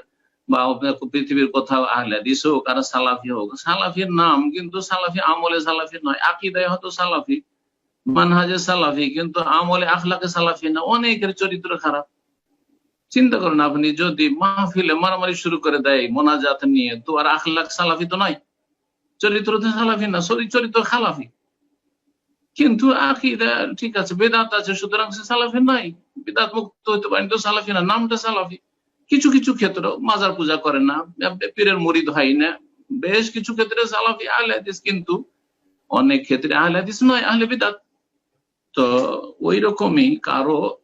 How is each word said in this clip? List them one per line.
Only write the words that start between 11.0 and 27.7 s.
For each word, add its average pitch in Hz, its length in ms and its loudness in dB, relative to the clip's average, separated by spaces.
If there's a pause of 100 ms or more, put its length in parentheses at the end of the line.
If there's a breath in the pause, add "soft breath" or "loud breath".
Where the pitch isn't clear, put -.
চরিত্র 180 420 -4
খারাপ। 147 300 -2 (1040)
চিন্তা 254 280 4
করেন, 165 220 2
আপনি 147 360 2
যদি 156 320 0
মাহফিলে 180 680 0
মারামারি 180 400 0
শুরু 170 240 -2
করে 147 200 0
দেয় 131 300 2
মোনাজাত 143 560 2
নিয়ে, 123 360 2
তো 156 160 -4
আর 151 100 2
আখলাক 160 460 0
সালাফি 170 340 0
তো 180 100 -4
নয়, 190 180 0 (840)
চরিত্র 208 400 0
তো 220 120 0
সালাফি 220 360 0
না, 180 140 -2
সরি, 226 280 -2
চরিত্র 226 340 0
খালাফি। 208 440 -2 (1300)
কিন্তু 262 380 4
আকীদা 254 760 0 (120)
ঠিক 226 180 -6
আছে, 180 180 -2
বেদাত 220 400 2
আছে, 202 200 -2
সুতরাং 208 360 -4
সে 202 140 -14
সালাফি 240 340 -2
নয়, 254 340 2 (260)
বেদাত 214 360 -2
মুক্ত - 340 -6
হতে 208 200 0
পারেনি 202 200 0
তো 220 100 -2
সালাফি 208 340 -2